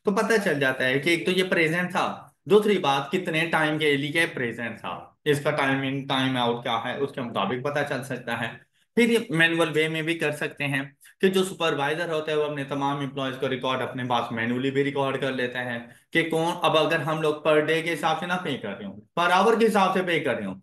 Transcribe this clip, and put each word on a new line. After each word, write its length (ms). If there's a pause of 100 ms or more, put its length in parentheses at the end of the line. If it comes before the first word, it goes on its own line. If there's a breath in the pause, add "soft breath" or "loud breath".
तो 80
पता 260
चल 220
जाता 240
है 140
कि 160
एक 120
तो 60
ये 100
present 480
था, 460 (120)
दूसरी 300
बात 340
कितने 300
time 360
के 180
लिए 300
present 520
था, 480
इसका 240
टाइम 520
in, 60
time 280
out 260
क्या 140
है, 220
उसके 220
मुताबिक 440
पता 180
चल 200
सकता 340
है। 340 (260)
फिर 140
ये 200
मैनुअल 380
वे 200
में 160
भी 100
कर 180
सकते 320
हैं 320 (240 loud breath)
कि 80
जो 160
सुपरवाइजर 680
होता 220
है, 60
वो 60
अपने 200
तमाम 380
employees 340
को 100
record 340
अपने 240
पास 280
manually 380
भी 120
record 340
कर 160
लेता 280
है 280 (240 loud breath)
कि 100
कौन, 320 (100)
अब 120
अगर 240
हम 220
लोग 220
per 120
day 260
के 80
हिसाब 300
से 60
ना 100
पे 180
कर 140
रहे 160
हो, 220 (120)
per 120
hour 280
के 60
हिसाब 300
से 80
पे 180
कर 140
रहे 120
हो, 160